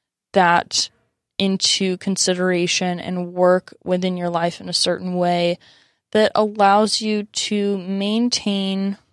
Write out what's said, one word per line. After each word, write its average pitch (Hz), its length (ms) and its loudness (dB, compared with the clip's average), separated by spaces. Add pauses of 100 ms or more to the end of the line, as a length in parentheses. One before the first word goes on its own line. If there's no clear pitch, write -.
(320)
that - 580 2 (480)
into 190 600 0
consideration 180 1040 -2
and 180 340 -8
work 180 400 2 (100)
within 180 340 -2
your 175 120 -4
life 170 320 -2
in 180 80 -10
a 170 40 -8
certain 180 420 -2
way 175 440 0 (520)
that 214 220 4
allows 208 680 2
you 214 220 -2
to 202 560 -2
maintain 196 1160 -2 (160)